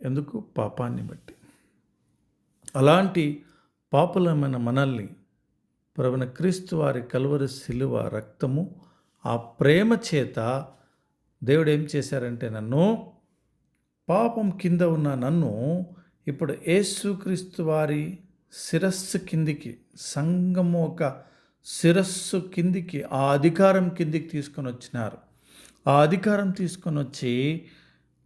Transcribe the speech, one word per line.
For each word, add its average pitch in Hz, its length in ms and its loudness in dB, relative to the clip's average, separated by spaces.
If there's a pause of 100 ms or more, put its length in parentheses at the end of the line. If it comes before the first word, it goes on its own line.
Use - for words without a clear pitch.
ఎందుకు? 135 360 -4
పాపాన్ని 120 640 -6
బట్టి. - 300 -16 (1400)
అలాంటి 151 680 4 (500)
పాపులమైన 156 640 2
మనల్ని 123 500 0 (880)
ప్రభువైన 127 280 0
క్రీస్తు 180 500 -4
వారి 139 260 0
కలువరి 135 460 -2
శిలువ 123 600 -4
రక్తము, 135 680 -4 (500)
ఆ 120 100 0
ప్రేమ 170 640 4 (180)
చేత 127 520 -2 (760)
దేవుడు 151 260 4
ఏం 151 260 2
చేశారంటే, 123 540 -4
నన్ను, 135 640 0 (960)
పాపం 220 400 2
కింద 175 320 0
ఉన్న 156 340 2
నన్ను 139 680 0 (420)
ఇప్పుడు 139 280 -4 (120)
యేసుక్రీస్తు 190 960 -2
వారి 156 560 -2 (320)
శిరస్సు - 680 -2
కిందికి, 156 600 -4 (180)
సంఘము 175 880 0
ఒక 143 380 -4 (420)
శిరస్సు 185 880 0
కిందికి, 175 500 -2
ఆ 139 280 0
అధికారం 180 580 4
కిందికి 160 400 -2
తీసుకొని 143 380 -8
వచ్చినారు. 120 500 -8 (680)
ఆ 143 140 6
అధికారం 196 500 2
తీసుకొని 165 480 -4
వచ్చి, 131 680 -2 (600)